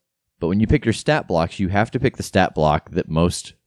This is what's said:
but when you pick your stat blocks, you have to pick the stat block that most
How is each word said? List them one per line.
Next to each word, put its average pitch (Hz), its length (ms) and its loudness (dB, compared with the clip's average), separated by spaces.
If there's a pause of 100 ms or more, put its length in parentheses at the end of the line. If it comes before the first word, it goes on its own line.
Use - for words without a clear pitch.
(400)
but 82 80 -4
when 95 120 0
you 110 80 2
pick - 180 2
your 113 80 2
stat - 340 -2
blocks, 85 320 -2
you 92 100 -2
have 101 220 0
to 131 80 -4
pick 127 180 -2
the - 60 -10
stat - 300 0
block 76 380 0
that 85 160 -4
most 80 460 -2 (120)